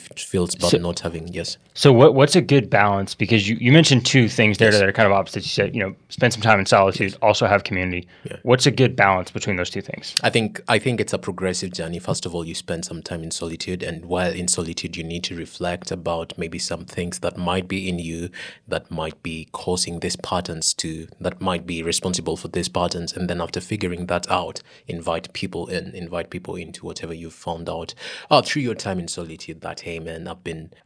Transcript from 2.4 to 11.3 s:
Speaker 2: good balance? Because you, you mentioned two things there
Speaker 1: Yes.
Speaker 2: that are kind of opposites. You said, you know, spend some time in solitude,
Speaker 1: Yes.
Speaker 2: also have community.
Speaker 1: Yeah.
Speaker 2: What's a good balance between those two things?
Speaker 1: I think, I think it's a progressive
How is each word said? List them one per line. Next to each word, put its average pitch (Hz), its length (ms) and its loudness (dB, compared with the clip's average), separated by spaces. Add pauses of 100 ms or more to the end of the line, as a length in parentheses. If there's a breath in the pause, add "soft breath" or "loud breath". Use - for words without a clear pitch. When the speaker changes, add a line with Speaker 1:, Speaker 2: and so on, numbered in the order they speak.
Speaker 2:
good 139 280 4
balance? 101 460 2
Because 107 340 2
you, 113 120 0
you 120 100 4
mentioned 139 340 8
two 123 240 6
things 107 300 4
there 110 140 8
Speaker 1:
Yes. 104 80 6
Speaker 2:
that 98 80 6
are 101 40 2
kind 110 140 6
of 98 60 4
opposites. 98 340 0
You - 60 -6
said, 101 200 2
you 120 80 -2
know, 95 140 -4 (140)
spend - 240 2
some 107 100 -6
time 110 160 8
in 95 80 2
solitude, 98 460 6
Speaker 1:
Yes. - 100 -16
Speaker 2:
also 107 240 4
have 98 160 4
community. 92 460 -4 (160 soft breath)
Speaker 1:
Yeah. - 180 -12
Speaker 2:
What's 123 240 4
a 143 60 6
good 127 240 2
balance 95 340 4
between 104 240 -4
those 90 160 -2
two 98 100 -8
things? - 440 -14
Speaker 1:
I 110 60 2
think, 110 360 0
I 110 140 2
think 120 200 -2
it's - 120 -4
a 95 60 -2
progressive 92 520 -4